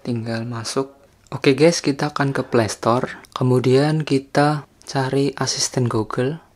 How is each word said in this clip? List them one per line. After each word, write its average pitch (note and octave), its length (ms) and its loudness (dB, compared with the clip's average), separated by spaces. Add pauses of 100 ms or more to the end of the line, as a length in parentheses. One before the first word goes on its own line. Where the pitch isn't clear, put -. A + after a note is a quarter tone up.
Tinggal A#2 480 -6
masuk. A#2+ 480 -6 (320)
Oke - 240 2
guys, D#3+ 260 4
kita D3 300 -2
akan C#3 240 -2
ke C3+ 80 -2
Play A#2 320 0
Store. B2 320 0 (320)
Kemudian C3+ 640 2
kita C#3+ 640 0 (240)
cari C3+ 480 0
asisten - 480 -2
Google. B2 560 -2 (140)